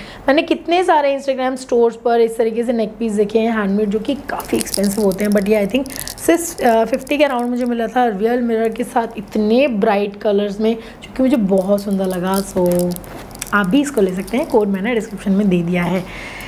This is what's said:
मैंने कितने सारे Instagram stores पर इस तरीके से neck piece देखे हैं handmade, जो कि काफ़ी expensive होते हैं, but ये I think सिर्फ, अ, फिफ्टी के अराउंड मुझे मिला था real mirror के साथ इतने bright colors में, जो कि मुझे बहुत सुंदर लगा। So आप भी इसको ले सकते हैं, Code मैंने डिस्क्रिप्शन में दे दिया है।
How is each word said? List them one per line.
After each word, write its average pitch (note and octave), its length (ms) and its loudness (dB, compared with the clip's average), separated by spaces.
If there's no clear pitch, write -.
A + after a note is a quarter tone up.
मैंने D4 140 4
कितने E4+ 420 0
सारे C#4+ 360 2
Instagram C4 360 -2
stores A#3 400 2
पर A#3 240 2
इस A3+ 180 2
तरीके A3+ 260 0
से B3 80 -2
neck A3 260 -2
piece A3+ 140 -2
देखे G#3 260 2
हैं A3+ 140 2
handmade, G#3 380 0
जो G#3+ 80 0
कि A#3+ 160 -2
काफ़ी - 440 -4
expensive G3+ 460 0
होते F#3+ 200 0
हैं, G#3 80 2
but G3+ 160 2
ये G#3+ 180 2
I F#3+ 40 -4
think C4+ 200 -2
सिर्फ, - 420 0
अ, A3+ 240 4
फिफ्टी C4 340 -4
के D4 60 6
अराउंड B3 260 0
मुझे B3 140 -2
मिला A#3 220 -2
था B3 200 2
real A3+ 340 0
mirror A3+ 280 0
के A#3 160 -4
साथ A#3 220 0
इतने A3 520 2
bright G3+ 480 0
colors G#3 440 0
में, A3+ 140 2
जो - 420 -14
कि - 60 2
मुझे C4 140 4
बहुत G3 460 2
सुंदर G3 220 0
लगा। F#3 300 0
So F3+ 600 0
आप G3+ 120 4
भी B3 140 4
इसको C#4 200 0
ले F#3 140 2
सकते G3 220 -4
हैं, D#4+ 120 -2
Code G#3 200 4
मैंने G3 260 -2
डिस्क्रिप्शन G#3 380 -4
में G3+ 160 2
दे F3 140 2
दिया F3 200 0
है। F3 220 -2